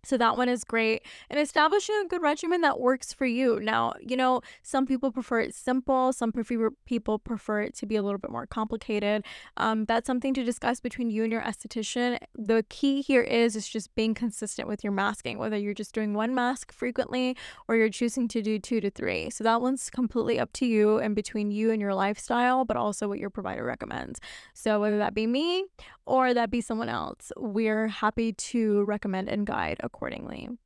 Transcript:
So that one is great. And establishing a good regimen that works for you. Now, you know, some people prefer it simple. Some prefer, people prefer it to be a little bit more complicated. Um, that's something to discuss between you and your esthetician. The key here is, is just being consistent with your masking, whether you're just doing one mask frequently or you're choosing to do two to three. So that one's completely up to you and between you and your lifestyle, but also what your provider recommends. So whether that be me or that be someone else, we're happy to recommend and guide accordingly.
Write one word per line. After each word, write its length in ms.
So 140
that 180
one 140
is 140
great. 400
And 100
establishing 640
a 40
good 160
regimen 380
that 180
works 340
for 140
you. 320
Now, 420
you 160
know, 240
some 240
people 240
prefer 300
it 120
simple. 580
Some 200
prefer, 400
people 320
prefer 420
it 140
to 100
be 120
a 40
little 160
bit 140
more 160
complicated. 760
Um, 280
that's 220
something 260
to 100
discuss 360
between 320
you 100
and 100
your 120
esthetician. 760
The 320
key 360
here 180
is, 340
is 140
just 240
being 220
consistent 520
with 160
your 80
masking, 460
whether 180
you're 200
just 180
doing 220
one 180
mask 380
frequently 680
or 80
you're 140
choosing 400
to 120
do 160
two 240
to 80
three. 400
So 140
that 180
one's 300
completely 480
up 140
to 120
you 320
and 180
between 360
you 180
and 100
your 140
lifestyle, 720
but 100
also 320
what 120
your 100
provider 340
recommends. 560
So 260
whether 160
that 160
be 140
me 380
or 260
that 160
be 100
someone 300
else, 480
we're 500
happy 460
to 520
recommend 440
and 160
guide 380
accordingly. 680